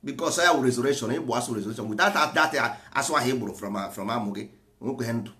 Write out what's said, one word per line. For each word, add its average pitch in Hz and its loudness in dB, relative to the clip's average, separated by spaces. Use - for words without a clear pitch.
Because 147 -2
ya 175 8
wụ 139 4
resurrection, 123 2
igbu 131 -2
asụ 120 -2
resurrection. 107 -4
Without 185 2
that, 151 2
that, 156 4
uh, 120 0
asụ 139 -2
ahụ 123 2
ị 131 0
gburu 101 -4
from, 101 -8
uh, 98 -4
from 101 -8
amụ 107 -2
gị, 104 -8
o - -16
nwekweghị 120 -4
ndụ. 117 -4